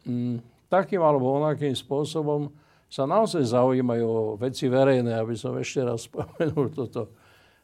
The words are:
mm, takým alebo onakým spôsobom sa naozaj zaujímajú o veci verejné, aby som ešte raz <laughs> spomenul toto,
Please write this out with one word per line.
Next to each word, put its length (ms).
mm, 280
takým 320
alebo 320
onakým 400
spôsobom 720
sa 160
naozaj 400
zaujímajú 640
o 120
veci 320
verejné, 480
aby 160
som 240
ešte 240
raz 200
<laughs> 40
spomenul 640
toto, 400